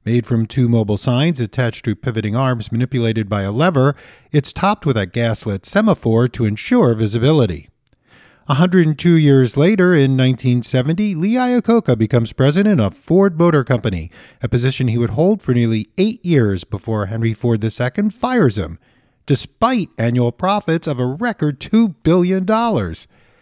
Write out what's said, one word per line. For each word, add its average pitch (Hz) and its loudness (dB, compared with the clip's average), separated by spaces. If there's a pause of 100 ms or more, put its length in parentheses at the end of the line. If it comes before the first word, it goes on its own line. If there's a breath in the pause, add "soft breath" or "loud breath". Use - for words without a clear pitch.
Made 117 0
from 113 0
two 120 0
mobile 107 0
signs 127 -2
attached 117 -4
to 107 -4
pivoting 110 -4
arms 127 -2
manipulated 117 -2
by 101 -4
a 98 -4
lever, 143 0 (360 loud breath)
it's 147 -2
topped 202 -2
with 139 0
a 101 -2
gaslit 110 -4
semaphore 127 0
to 120 -4
ensure 120 2
visibility. 110 0 (800 soft breath)
A 151 -2
hundred 175 2
and 156 -2
two 170 4
years 139 4
later, 180 4
in 135 2
nineteen 127 0
seventy, 170 -2
Lee 185 -2
Iacocca 240 0
becomes 113 0
president 170 2
of 98 0
Ford 185 0
Motor 160 2
Company, 98 -4 (320 loud breath)
a 123 -4
position 127 -2
he 117 0
would 117 0
hold 175 0
for 123 0
nearly 113 0 (100)
eight 214 -2
years 113 0
before 104 -6
Henry 113 -2
Ford 113 -2
the 110 -2
Second 202 -4
fires 190 0
him, 82 -8 (480)
despite 220 -2
annual 120 0
profits 180 -2
of 143 -4
a 123 -2
record 151 -4
two 220 0
billion 180 2
dollars. 196 -2 (340 soft breath)